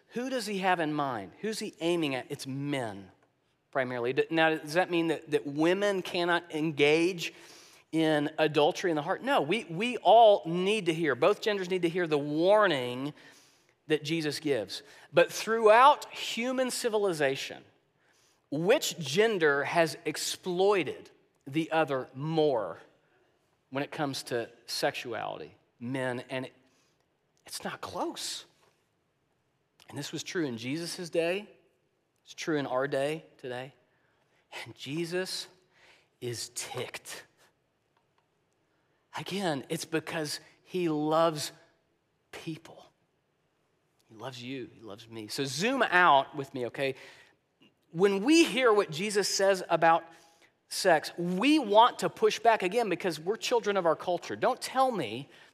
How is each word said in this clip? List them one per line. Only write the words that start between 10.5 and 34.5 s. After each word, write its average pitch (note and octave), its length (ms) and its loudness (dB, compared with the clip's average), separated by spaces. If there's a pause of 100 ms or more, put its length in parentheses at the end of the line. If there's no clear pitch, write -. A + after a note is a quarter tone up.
to E3 80 0
hear, D#3 200 0
both F3 260 2
genders G3 300 -4
need F#3 120 -2
to E3+ 60 0
hear F3 180 -2
the D3+ 120 0
warning D3 960 2 (720)
that D3+ 180 -2
Jesus D3+ 340 -4
gives. A#2+ 440 -4 (320)
But E3+ 180 4
throughout A3+ 800 6
human B3+ 580 -4
civilization, D#3 920 -2 (880)
which F3 480 0
gender D#3+ 640 2
has D#3+ 400 2
exploited F3 1080 0 (360)
the D#3 260 -4
other C#3+ 420 0
more C#3+ 640 0 (920)
when C3+ 120 -4
it C#3 80 -8
comes C#3 340 -4
to A#2 260 -4 (160)
sexuality? G#2 880 -6 (260)
Men, B2+ 480 -4
and C3 180 -8
it, - 60 -20 (920)
it's - 180 -12
not - 160 -10
close. - 640 -8 (1400)
And A#2+ 100 -12
this C#3+ 140 -10
was D#3 100 -8
true E3 240 -4
in A#2+ 100 -6
Jesus' E3 540 -8
day. F3 360 -2 (800)
It's - 80 -20
true - 240 -2
in C#3 100 -2
our C3 220 -2
day D3 380 -4 (100)
today. B2+ 380 -12 (880)